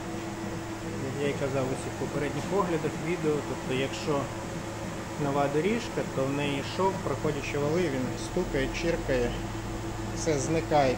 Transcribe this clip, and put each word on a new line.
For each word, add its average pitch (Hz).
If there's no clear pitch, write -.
Як 143
я -
і 139
казав 135
у 131
всіх 131
попередніх 139
оглядах 170
відео, 160
тобто 131
якщо 139
нова 143
доріжка, 185
то 135
в 135
неї 143
шов, 190
проходячи 143
вали, 151
він 135
стукає, 147
чиркає. 147
Це 147
зникає 147